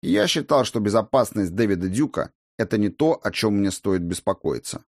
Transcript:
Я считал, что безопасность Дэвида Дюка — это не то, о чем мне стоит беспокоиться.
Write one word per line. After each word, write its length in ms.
Я 260
считал, 360
что 160
безопасность 760
Дэвида 340
Дюка — 420
это 200
не 120
то, 320
о 100
чем 260
мне 140
стоит 320
беспокоиться. 920